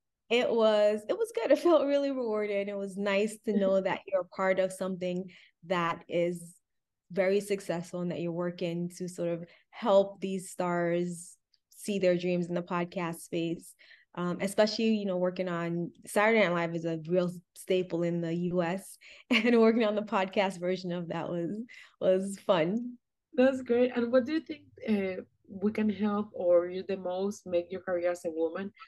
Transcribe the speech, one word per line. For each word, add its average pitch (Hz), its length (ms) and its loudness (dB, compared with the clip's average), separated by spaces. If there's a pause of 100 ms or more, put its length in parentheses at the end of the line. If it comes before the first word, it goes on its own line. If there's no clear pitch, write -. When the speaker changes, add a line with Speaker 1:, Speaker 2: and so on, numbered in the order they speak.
(300)
Speaker 1:
it 240 220 2
was, 214 560 4
it 370 100 -2
was 440 160 -2
good. 453 180 2
<laughs> - 20 8
It 302 60 4
felt 302 280 6
really 285 240 2
rewarding. 208 560 -2
It 202 100 -6
was 196 200 -8
nice 202 480 0
to 214 100 0
know 190 260 4
Speaker 2:
<laughs> 190 60 0
Speaker 1:
that - 180 -2
you're 190 160 -2
a 180 140 -10
part 190 240 2
of 185 140 2
something 180 560 -4 (380)
that 170 420 0
is 170 460 -2 (540)
very 190 300 2
successful 180 640 -4
and 175 100 -2
that - 80 -4
you're 170 140 -4
working 175 640 -4
to 185 100 -8
sort 175 220 -4
of 170 160 -6 (240)
help 196 500 2
these 190 320 -6
stars 175 840 -2 (320)
see - 300 -4
their 180 180 4
dreams 175 300 0
in 175 80 -4
the 175 60 -2
podcast 175 600 -4
space. 170 520 -6 (420)
Um, 175 260 -4
especially, 214 540 2
you 202 100 -2
know, 185 120 -2
working 180 300 0
on 170 440 -2 (140)
Saturday 214 380 4
Night 175 80 2
Live 170 240 -2
is 165 80 -4
a 165 240 -4
real 180 240 2 (240)
staple 180 480 -2
in 170 160 0
the 165 140 -4 (180)
U 180 120 0
S, 185 340 -6 (160)
<laughs> - 160 -12
and 233 320 4
working 226 240 6
on 208 100 2
the 208 60 -2
podcast 190 580 0
version 180 320 -4
of 175 180 -6
that 165 200 -4
was, 170 220 -4 (500)
was 190 440 0
fun. 208 520 0 (360)
Speaker 2:
That's 262 280 4
great. 247 340 2
And 233 160 0
what 254 140 4
do 302 80 -4
you 320 60 0
think, 302 240 -12 (260)
uh, 190 320 0 (260)
we 202 240 -2
can 214 180 0
help 208 440 -2
or 175 340 4
you 185 200 -6
the 190 100 -4
most 190 480 -4
make 175 260 -2
your 185 100 -8
career 175 300 -2
as 175 140 -6
a 165 60 -4
woman? 165 400 -4 (160)